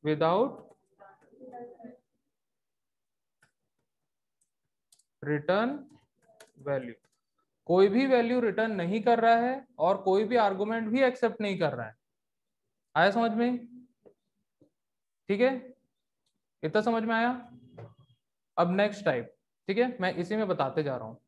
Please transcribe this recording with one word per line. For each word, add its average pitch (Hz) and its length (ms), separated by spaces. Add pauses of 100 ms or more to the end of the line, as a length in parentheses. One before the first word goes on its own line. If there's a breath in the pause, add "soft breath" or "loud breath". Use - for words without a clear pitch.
without 160 560 (4000)
return 180 560 (840)
value। 131 380 (680)
कोई 185 200
भी 240 180
value 247 340
return 220 320
नहीं 190 300
कर 233 180
रहा 233 160
है 254 300 (120)
और 185 200
कोई 196 260
भी 226 140
argument 214 500
भी 247 140
accept 247 380
नहीं 196 180
कर 156 140
रहा 120 140
है। 110 80 (1000)
आया 175 160
समझ 226 220
में? 240 340 (1600)
ठीक 202 120
है, 262 120 (1080)
इतना 160 200
समझ 226 200
में 226 120
आया? 233 160 (1300)
अब 175 160
next 208 320
type, 127 300 (340)
ठीक 196 100
है, 247 220
मैं 185 140
इसी 175 220
में 220 120
बताते 156 340
जा 139 140
रहा 120 100
हूँ। 127 220